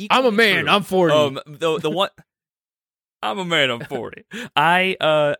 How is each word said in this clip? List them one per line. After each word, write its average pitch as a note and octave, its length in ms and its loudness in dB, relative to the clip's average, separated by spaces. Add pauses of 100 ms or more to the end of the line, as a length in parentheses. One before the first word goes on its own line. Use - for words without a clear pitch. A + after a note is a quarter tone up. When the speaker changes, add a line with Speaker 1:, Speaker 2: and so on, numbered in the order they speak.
Speaker 1:
I'm B3+ 160 4
a - 40 4
Speaker 2:
equally - 60 0
Speaker 1:
man, G3 280 2
Speaker 2:
true. D3 100 0
Speaker 1:
I'm G3 100 2
forty. F3+ 300 2
Speaker 2:
Um, C#3+ 320 2
the, D3+ 340 -4
the D#3 120 -2
one F3+ 180 -2 (560)
<laughs> - 560 -20
I'm G#3+ 180 -6
a F3+ 60 -6
man, D#3 240 0
I'm A#2+ 120 -6
forty. - 440 -10 (300)
I, F3+ 440 2
uh, D3+ 400 0